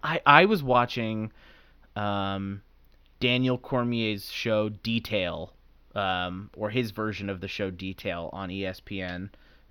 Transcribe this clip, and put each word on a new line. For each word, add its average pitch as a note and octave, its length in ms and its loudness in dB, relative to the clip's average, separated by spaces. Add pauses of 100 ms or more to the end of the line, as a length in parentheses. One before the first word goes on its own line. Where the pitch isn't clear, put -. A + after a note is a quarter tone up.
I, D#3+ 220 -2
I D3+ 200 10
was G#3 180 2
watching, A#2 680 2 (640)
um, G2 680 -2 (580)
Daniel B2 380 2
Cormier's A#2+ 720 -2
show G#2+ 400 0
Detail, G2+ 840 -2 (420)
um, F#2 600 -2
or G#2 140 -4
his A2+ 220 0
version G2+ 380 -4
of F#2+ 120 -6
the G2 60 -6
show G2 220 -4
Detail F#2 640 -6
on F#2+ 180 -8
E G2 140 -4
S F#2 140 -6
P G2 220 -8
N, F2+ 280 -6 (420)